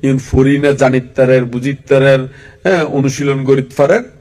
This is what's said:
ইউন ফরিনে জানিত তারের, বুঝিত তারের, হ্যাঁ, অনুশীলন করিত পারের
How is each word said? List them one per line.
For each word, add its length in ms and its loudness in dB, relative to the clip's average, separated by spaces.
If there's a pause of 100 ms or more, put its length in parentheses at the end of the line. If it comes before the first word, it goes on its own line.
ইউন 160 0
ফরিনে 580 0
জানিত 300 0 (100)
তারের, 280 2
বুঝিত 340 -6 (100)
তারের, 320 4 (440)
হ্যাঁ, 200 0
অনুশীলন 600 -4
করিত 320 0
পারের 260 2 (180)